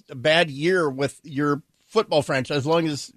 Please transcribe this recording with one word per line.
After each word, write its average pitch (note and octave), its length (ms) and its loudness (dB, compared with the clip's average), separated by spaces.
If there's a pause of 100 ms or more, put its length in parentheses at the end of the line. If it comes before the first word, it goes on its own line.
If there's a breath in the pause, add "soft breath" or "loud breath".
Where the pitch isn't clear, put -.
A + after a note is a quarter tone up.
a C#3+ 60 -14
bad D#3 340 2
year D#3 400 0
with C3 340 -4
your D3 380 -2 (240)
football F3+ 380 0
franchise, C#3 340 -2
as C3 80 -2
long E3 220 2
as C#3+ 300 -8